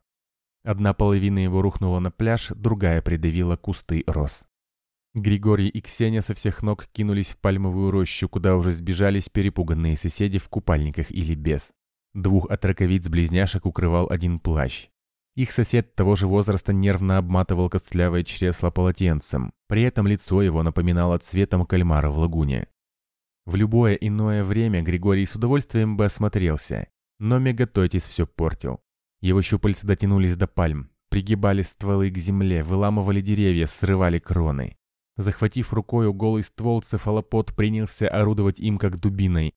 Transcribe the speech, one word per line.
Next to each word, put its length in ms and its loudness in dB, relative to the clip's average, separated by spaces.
Одна 320 0
половина 460 2
его 200 2
рухнула 380 0
на 140 -2
пляж, 420 -2
другая 480 0
придавила 540 0
кусты 500 -4
роз. 380 -4
Григорий 540 2
и 120 -8
Ксения 400 -2
со 140 -6
всех 280 -4
ног 240 -4
кинулись 440 -2
в 80 -16
пальмовую 520 0
рощу, 380 -2
куда 260 2
уже 160 2
сбежались 580 0
перепуганные 680 0
соседи 420 -2
в 100 -10
купальниках 640 -2
или 240 -2
без. 380 -4
Двух 340 2
отраковиц-близняшек 1200 0
укрывал 440 0
один 280 -2
плащ. 480 -2
Их 160 -2
сосед 460 0
того 180 4
же 140 0
возраста 440 2
нервно 460 2
обматывал 500 2
костлявое 540 0
чресло 480 -2
полотенцем. 840 0
При 160 0
этом 240 0
лицо 360 0
его 200 2
напоминало 560 2
цветом 480 0
кальмара 420 2
в 100 -2
лагуне. 500 -2
В 80 -6
любое 400 4
иное 500 0
время 380 0
Григорий 420 0
с 100 -8
удовольствием 640 0
бы 80 2
осмотрелся, 840 -2
но 200 0
Мегатотис 640 0
все 240 -4
портил. 560 -6
Его 180 2
щупальца 460 0
дотянулись 500 2
до 100 0
пальм, 440 -2
пригибали 540 0
стволы 480 -2
к 80 -6
земле, 440 0
выламывали 600 0
деревья, 440 2
срывали 520 2
кроны. 580 -2
Захватив 560 -2
рукою 400 0
голый 300 0
ствол, 400 -4
цефалопод 760 -2
принялся 540 -2
орудовать 500 2
им 160 0
как 240 -2
дубиной, 560 0